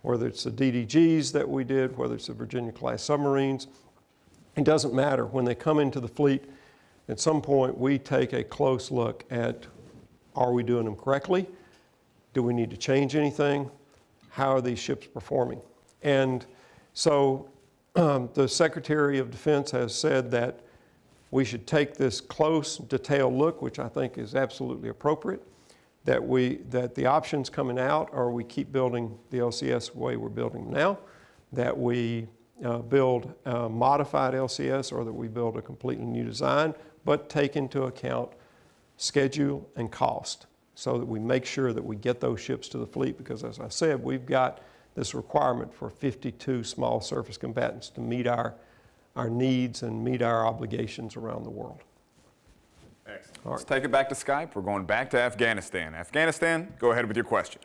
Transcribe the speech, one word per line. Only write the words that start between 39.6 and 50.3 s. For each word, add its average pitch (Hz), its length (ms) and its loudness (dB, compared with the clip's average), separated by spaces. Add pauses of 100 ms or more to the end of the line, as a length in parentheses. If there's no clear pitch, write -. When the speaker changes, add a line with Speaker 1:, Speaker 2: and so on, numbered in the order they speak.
Speaker 1:
and 113 160 -4
cost - 540 -2 (280)
so 123 240 -2
that 120 80 -4
we 110 140 -4
make 127 260 0
sure 127 280 0
that 110 100 -4
we 110 120 -6
get 123 240 -2
those 123 200 -2
ships - 300 -6
to 131 100 -8
the - 80 -6
fleet, - 300 -4
because - 260 -10
as 117 160 -10
I 117 80 -10
said, 143 340 0
we've 131 240 -4
got 131 360 2 (340)
this - 180 -6
requirement 127 580 0
for - 180 -12
fifty-two 123 760 -4
small 120 360 -2
surface - 380 -6
combatants 117 520 -4
to 123 120 -12
meet 117 240 -2
our, 120 300 -2 (600)
our 123 140 -2
needs 127 540 0
and 110 200 -4
meet 123 200 0
our 113 240 4